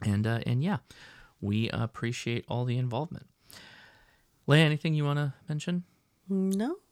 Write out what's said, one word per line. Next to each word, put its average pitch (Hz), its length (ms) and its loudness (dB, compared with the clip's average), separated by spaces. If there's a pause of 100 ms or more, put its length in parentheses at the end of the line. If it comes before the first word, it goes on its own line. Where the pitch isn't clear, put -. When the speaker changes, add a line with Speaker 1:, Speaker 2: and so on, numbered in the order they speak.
Speaker 1:
And, 107 240 2
uh, 117 180 0
and 123 180 0
yeah, 185 140 0 (600)
we 107 300 0
appreciate 117 800 -4
all 123 160 -2
the 123 120 0
involvement. 127 500 -4 (1200)
Leia, 143 180 8
anything 151 300 2
you 147 100 2
wanna 143 300 0 (120)
mention? 175 360 -4 (440)
Speaker 2:
No. 196 500 0 (140)